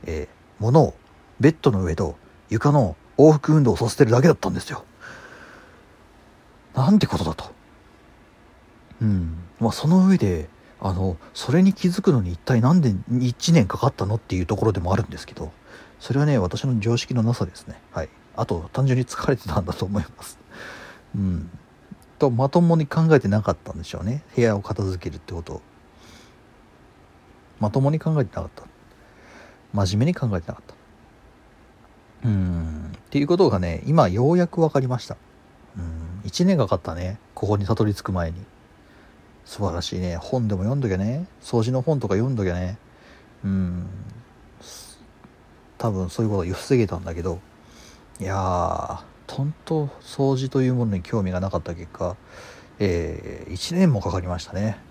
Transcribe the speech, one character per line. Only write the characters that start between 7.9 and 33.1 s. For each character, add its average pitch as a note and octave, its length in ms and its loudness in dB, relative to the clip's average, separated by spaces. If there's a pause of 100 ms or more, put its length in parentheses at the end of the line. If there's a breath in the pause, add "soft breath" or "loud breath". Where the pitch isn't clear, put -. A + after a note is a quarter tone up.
う A2+ 40 0
ん。 F2 320 0 (240)
ま A2+ 80 2
あ、 - 20 0
そ - 160 -4
の F#3 200 6
上 F#3+ 100 6
で、 F2 320 0 (320 loud breath)
あ F#2+ 100 -2
の、 F#2 240 -2 (180 loud breath)
そ - 200 -4
れ F3+ 100 6
に G3 80 6
気 - 160 -2
づ F3+ 140 0
く F#3+ 100 4
の B2+ 100 4
に F2 120 -4
一 E2+ 40 -8
体 B2 220 2
な C3 140 4
ん F3+ 80 6
で B2 120 2 (280)
一 B2+ 320 0
年 C#3 120 6
か - 120 -6
か B2 100 0
っ - 60 0
た - 120 -4
の G#2 100 -2
っ A2 40 -6
て - 160 -6
い F2+ 60 0
う F2 40 -2
と G2+ 120 -2
こ G#2 80 -2
ろ A2 80 4
で F#2 80 -4
も F2 100 -2
あ F#2+ 60 2
る - 80 -2
ん - 40 -18
で E2+ 80 -14
す - 80 -16
け - 100 -20
ど、 D#2 180 -12 (460 loud breath)
そ - 120 -10
れ B2+ 80 2
は D3 60 2
ね、 D3 120 2
私 F2+ 280 -2
の B2 160 0
常 A#2 160 2
識 - 160 -6
の A#2+ 100 2
な A#2 100 2
さ G#2 120 -2
で - 100 -14
す - 120 -20
ね。 - 120 -16 (120)
は E2 120 -8
い。 D2+ 60 -10 (260)
あ A#2 100 -2
と、 E2 280 -6
単 C3+ 140 0
純 B2+ 120 2
に B2+ 60 -2
疲 - 240 -8
れ C3 80 0
て - 100 -14
た F#2+ 140 -2
ん F2 40 -6
だ F2 60 -8
と F2+ 140 -4
思 G2+ 160 -4
い - 20 -6 (140)
ま - 60 -20
す。 - 140 -18 (760 loud breath)
う - 20 -4
ん。 F2+ 320 -2 (720)
と、 C#3+ 100 4
ま B2 200 0
と F3 100 2
も E3+ 160 4
に D#3 120 0
考 D#3+ 160 0 (120)
え C3 60 6
て G2+ 80 -2
な G#2 120 2
か G2 120 0
っ - 100 -4
た - 80 -14
ん D#2 60 -10
で E2 80 -10
し - 100 -12
ょ - 40 -10
う - 40 -8
ね。 A#2+ 200 -4 (120)
部 B2 60 2
屋 A2 160 2
を G2+ 40 -4
片 G2+ 220 -4
付 F#2 180 -4
け E2 120 -10
る D#2+ 60 -14
っ - 0 -
て - 140 -14
こ E2+ 80 -8
と E2 120 -12
を。 - 80 -12 (2000 loud breath)
ま A2 100 0
と C3+ 80 0
も C3+ 120 2
に D#3+ 80 -2
考 D#3 200 0
え B2+ 60 2
て - 100 -16
な - 60 -6
か - 60 -10
っ - 60 -14
た。 - 100 -20 (1080 loud breath)
真 G2 260 0
面 - 20 2
目 B2 80 4
に F3+ 60 0
考 C3+ 140 -4 (100)
え E2+ 40 -4
て - 80 -14
な - 60 -12
か - 60 -20
っ - 60 -20
た。 - 1600 -16
う - 20 2
ん。 E2+ 640 -2
っ - 60 -18 (100)
て C#3+ 100 -2